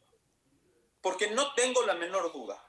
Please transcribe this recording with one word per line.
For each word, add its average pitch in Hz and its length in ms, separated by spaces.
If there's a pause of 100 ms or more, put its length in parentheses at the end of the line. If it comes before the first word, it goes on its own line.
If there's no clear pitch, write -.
(1000)
porque 185 300
no 269 240
tengo 247 280
la 196 120
menor 170 380
duda. 110 360